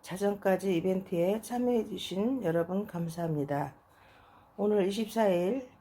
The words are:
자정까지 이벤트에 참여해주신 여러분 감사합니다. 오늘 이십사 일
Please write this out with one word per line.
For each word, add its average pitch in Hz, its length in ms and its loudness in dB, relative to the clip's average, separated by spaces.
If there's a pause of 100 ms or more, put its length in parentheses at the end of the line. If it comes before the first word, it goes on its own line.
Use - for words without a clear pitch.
자정까지 190 720 0
이벤트에 185 640 0
참여해주신 226 1040 -2
여러분 170 420 0
감사합니다. 160 880 -2 (840)
오늘 202 320 2
이십사 214 400 0
일 190 400 0 (120)